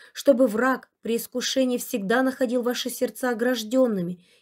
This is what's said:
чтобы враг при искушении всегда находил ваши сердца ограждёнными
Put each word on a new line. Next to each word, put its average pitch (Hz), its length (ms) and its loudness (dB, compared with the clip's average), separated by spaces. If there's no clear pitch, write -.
чтобы 262 340 4
враг 240 440 -2
при 226 140 -2
искушении 247 600 -2
всегда 233 460 -2
находил 254 400 0
ваши 240 260 -4
сердца 247 420 -4
ограждёнными 226 920 0